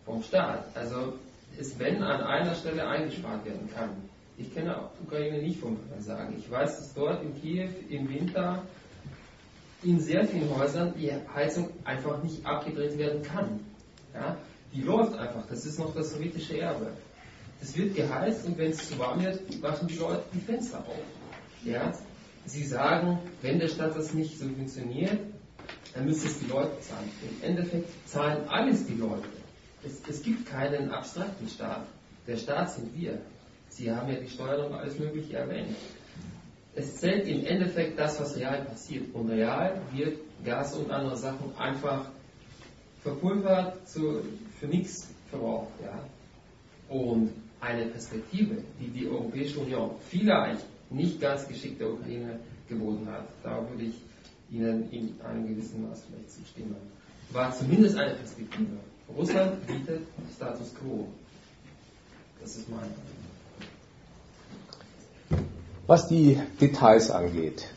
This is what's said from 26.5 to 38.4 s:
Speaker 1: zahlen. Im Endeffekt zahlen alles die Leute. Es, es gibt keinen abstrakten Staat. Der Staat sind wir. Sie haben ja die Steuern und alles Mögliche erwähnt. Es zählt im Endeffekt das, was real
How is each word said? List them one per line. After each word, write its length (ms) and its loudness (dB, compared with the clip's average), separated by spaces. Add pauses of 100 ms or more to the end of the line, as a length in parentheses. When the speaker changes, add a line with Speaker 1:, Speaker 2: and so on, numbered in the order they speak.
Speaker 1:
zahlen. 280 -8 (120)
Im 280 -6
Endeffekt 600 -2
zahlen 400 0
alles 360 4
die 100 -4
Leute. 340 -2 (560)
Es, 240 -10
es 140 -6
gibt 260 0
keinen 420 0
abstrakten 560 -6
Staat. 360 -6 (440)
Der 80 -2
Staat 360 -2
sind 260 -8
wir. 220 -4 (500)
Sie 220 -4
haben 180 -2
ja 60 0
die 140 -8
Steuern 360 -2
und 80 -4
alles 260 -6
Mögliche 380 -4
erwähnt. 380 -4 (1000)
Es 220 -4
zählt 300 4
im 180 0
Endeffekt 520 2
das, 220 2
was 160 -2
real 280 0